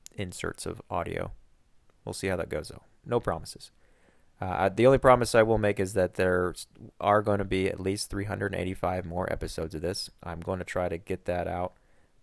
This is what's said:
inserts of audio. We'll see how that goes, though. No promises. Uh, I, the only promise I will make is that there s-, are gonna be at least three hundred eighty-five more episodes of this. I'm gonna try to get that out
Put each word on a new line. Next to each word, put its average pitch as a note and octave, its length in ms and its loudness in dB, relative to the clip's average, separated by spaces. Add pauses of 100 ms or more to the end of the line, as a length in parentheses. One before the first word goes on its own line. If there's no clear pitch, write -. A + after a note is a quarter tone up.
(160)
inserts F2 520 -6
of F2 120 -8 (120)
audio. E2 400 -4 (720)
We'll G2 80 -6
see - 140 -4
how F#2+ 80 0
that F2 140 -4
goes, D#2 180 -6
though. - 160 -16 (200)
No A#2+ 160 0
promises. - 520 -6 (680)
Uh, - 60 -4
I, F#2 240 2
the A2 160 4
only C3+ 140 8
promise B2 340 6
I A#2 80 8
will A2 160 6
make G#2 220 2
is F#2+ 140 0
that F#2 200 2
there F2+ 380 2
s-, - 160 -12 (340)
are G#2 220 4
gonna G2+ 200 0
be F#2+ 240 0
at F#2 120 -4
least F#2+ 320 -4
three G2+ 140 -4
hundred G2+ 280 -4
eighty-five F#2 500 -2
more F2 300 -4
episodes D#2+ 400 -6
of D#2 80 -6
this. F2 300 -4 (100)
I'm E2+ 200 -10
gonna F2+ 220 -4
try F2+ 260 -2
to E2+ 100 -4
get - 260 -8
that F2 220 -2
out F2+ 260 -4 (500)